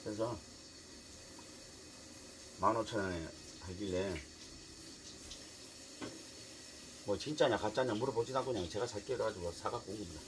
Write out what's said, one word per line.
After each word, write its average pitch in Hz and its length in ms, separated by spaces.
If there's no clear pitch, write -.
그래서 110 340
만 104 160
오천 110 240
원에 87 260
하길래 92 520
뭐 101 120
진짜냐 143 380
가짜냐 107 380
물어보지도 117 440
않고 127 140
그냥 98 160
제가 104 180
살게 104 300
그래가지고 98 360
사갖고 104 380
온 107 80
겁니다. 85 300